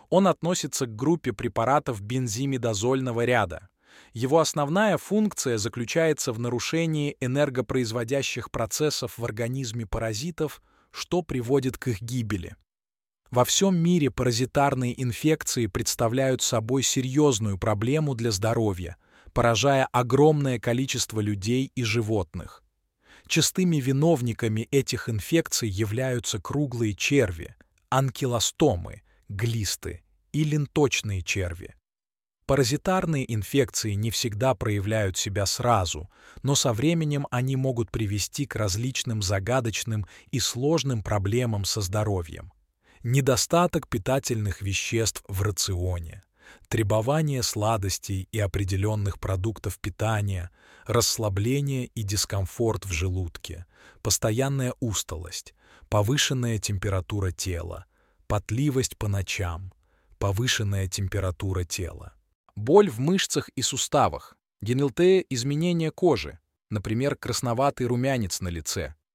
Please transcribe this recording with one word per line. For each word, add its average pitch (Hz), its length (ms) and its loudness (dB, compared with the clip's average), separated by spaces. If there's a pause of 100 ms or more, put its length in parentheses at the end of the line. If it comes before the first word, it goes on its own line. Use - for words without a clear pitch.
Он 190 200 6
относится 160 580 -2
к 107 100 -8
группе 143 380 0
препаратов 117 680 0
бензимидазольного 120 1300 0
ряда. 104 420 0 (460)
Его 131 240 4
основная 160 580 2
функция 190 600 0
заключается 135 760 0
в 110 60 -8
нарушении 147 840 -2
энергопроизводящих 127 1300 -2
процессов 123 680 -2
в 113 80 -6
организме 117 580 -4
паразитов, 117 800 -4 (280)
что - 300 -2
приводит 127 560 0
к - 120 -6
их 110 120 -2
гибели. 107 560 -4 (720)
Во 123 140 4
всём 196 320 4
мире 165 340 4
паразитарные 127 920 0
инфекции 127 640 0
представляют 123 760 0
собой 120 420 0
серьёзную 127 760 2
проблему 127 560 0
для 117 160 0
здоровья, 104 680 0 (360)
поражая 123 600 4
огромное 135 680 4
количество 120 600 -2
людей 104 560 0
и 127 80 -2
животных. 104 800 -2 (640)
Частыми 165 480 2
виновниками 123 840 2 (100)
этих 131 360 0
инфекций 120 600 0
являются 113 720 -2
круглые 120 560 -2
черви, 95 580 0 (360)
анкилостомы, 123 1120 0 (260)
глисты 104 760 -4 (300)
и 147 100 2
ленточные 143 800 0
черви. 90 540 -6 (720)
Паразитарные 143 840 0
инфекции 110 600 0
не 107 180 -2
всегда 117 460 0
проявляют 104 600 0
себя 98 300 -2
сразу, 95 640 0 (320)
но 135 140 2
со 127 160 2
временем 147 580 0
они 131 240 0
могут 131 380 -2
привести 107 540 -2
к - 100 -6
различным 110 640 -2
загадочным 107 840 0 (260)
и 127 80 0
сложным 135 640 0
проблемам 104 600 0
со - 180 -2
здоровьем. 95 720 -2 (520)
Недостаток 135 840 2
питательных 110 760 -2
веществ 101 680 -2
в 95 120 -4
рационе, 90 840 -2 (440)
требование 120 760 2
сладостей 101 880 -2
и 110 80 -4
определённых 101 800 0
продуктов 98 600 -4
питания, 101 720 -2 (340)
расслабление 120 1000 0
и - 160 -8
дискомфорт 101 840 -2
в 92 80 -8
желудке, 87 720 -4 (380)
постоянная 127 760 0
усталость, 82 760 -6 (340)
повышенная 117 680 2
температура 98 720 -2
тела, 87 560 -6 (400)
потливость 127 720 0
по 104 100 -2
ночам, 92 640 -4 (460)
повышенная 101 680 0
температура 92 800 -4
тела. 85 480 -8 (420)
Боль 156 360 6
в 110 80 -6
мышцах 156 520 0
и 131 120 -6
суставах, 113 720 0 (240)
генилтея, 143 720 4
изменение 156 600 0
кожи, 107 500 0 (280)
например, 110 480 -2
красноватый 123 720 -2
румянец 123 540 0
на 92 80 -4
лице, 82 480 -6 (180)